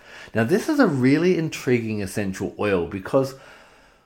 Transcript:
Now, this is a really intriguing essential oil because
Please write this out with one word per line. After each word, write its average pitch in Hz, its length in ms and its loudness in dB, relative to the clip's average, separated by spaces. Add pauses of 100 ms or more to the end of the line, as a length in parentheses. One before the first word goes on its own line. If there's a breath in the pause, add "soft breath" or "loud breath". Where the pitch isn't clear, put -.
(340 loud breath)
Now, 110 100 2
this 160 240 0
is 294 120 2
a 247 60 6
really 156 520 4
intriguing 117 640 -2
essential 98 560 -4
oil 98 280 0
because 131 480 -2 (720 loud breath)